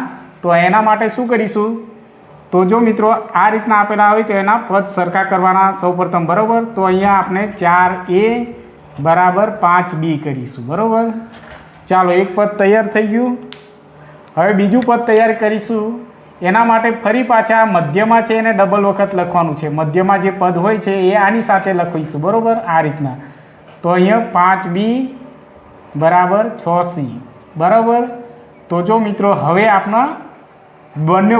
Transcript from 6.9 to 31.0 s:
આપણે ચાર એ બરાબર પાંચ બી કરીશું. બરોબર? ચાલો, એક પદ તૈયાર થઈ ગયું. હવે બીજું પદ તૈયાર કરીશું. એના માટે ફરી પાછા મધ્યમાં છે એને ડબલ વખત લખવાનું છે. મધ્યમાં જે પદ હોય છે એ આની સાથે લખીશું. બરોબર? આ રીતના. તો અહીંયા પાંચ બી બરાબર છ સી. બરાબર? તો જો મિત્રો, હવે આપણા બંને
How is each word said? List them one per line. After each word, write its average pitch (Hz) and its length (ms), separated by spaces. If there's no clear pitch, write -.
આપણે 190 300
ચાર 180 300
એ 226 340
બરાબર 180 500
પાંચ 175 340
બી 160 240
કરીશું. 131 480
બરોબર? 226 460
ચાલો, 185 220
એક 185 260
પદ 208 120
તૈયાર 208 380
થઈ 214 200
ગયું. 240 320
હવે 180 160
બીજું 202 340
પદ 233 200
તૈયાર 220 260
કરીશું. 214 540
એના 196 220
માટે 226 260
ફરી 233 200
પાછા 220 440
મધ્યમાં 196 560
છે 226 120
એને 220 180
ડબલ 196 340
વખત 196 280
લખવાનું 170 420
છે. 151 120
મધ્યમાં 175 540
જે 190 80
પદ 180 260
હોય 202 220
છે 196 160
એ 196 40
આની 214 280
સાથે 196 300
લખીશું. 170 480
બરોબર? 226 360
આ 165 140
રીતના. 143 340
તો 175 80
અહીંયા 190 420
પાંચ 180 340
બી 208 300
બરાબર 180 480
છ - 40
સી. 127 200
બરાબર? 226 460
તો 175 140
જો 214 160
મિત્રો, 202 360
હવે 170 340
આપણા 208 400
બંને 185 440